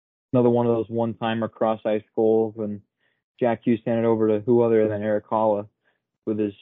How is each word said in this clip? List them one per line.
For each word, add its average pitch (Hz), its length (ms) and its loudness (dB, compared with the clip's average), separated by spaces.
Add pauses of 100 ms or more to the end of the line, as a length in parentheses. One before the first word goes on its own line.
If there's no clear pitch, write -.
(320)
another 120 180 4
one 120 160 2
of 117 80 2
those 113 140 -4
one-timer 113 600 -4
cross-ice 110 560 -2 (100)
goals, 110 440 0
and 104 240 -8 (580)
Jack 120 240 -2
Hughes 117 200 0
handed 117 200 -2
over 110 240 2
to 107 120 0
who 117 220 2
other 113 260 2
than 104 140 -4
Erik 107 240 -2
Haula 110 400 0 (600)
with 107 120 -4
his 104 240 -4